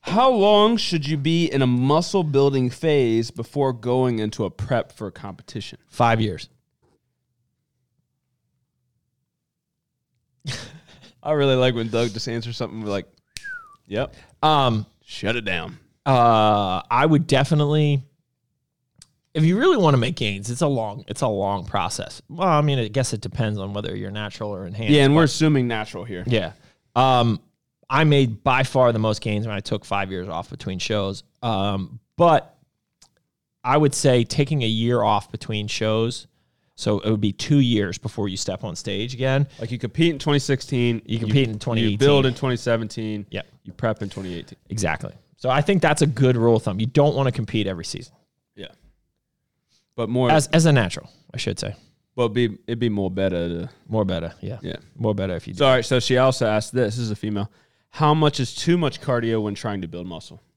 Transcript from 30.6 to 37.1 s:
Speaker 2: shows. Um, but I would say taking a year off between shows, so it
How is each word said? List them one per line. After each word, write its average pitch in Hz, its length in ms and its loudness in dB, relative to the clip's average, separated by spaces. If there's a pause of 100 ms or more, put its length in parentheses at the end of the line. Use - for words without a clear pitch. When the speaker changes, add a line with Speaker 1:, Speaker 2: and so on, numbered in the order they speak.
Speaker 2:
shows. 98 440 -4 (200)
Um, 101 580 -4 (160)
but 165 400 2 (1040)
I 131 140 2
would 147 180 4
say 123 300 4
taking 143 380 0
a 113 60 0
year 113 340 2
off 104 280 0
between 107 380 -6
shows, 110 580 -2 (500)
so 107 240 -2
it 110 100 -2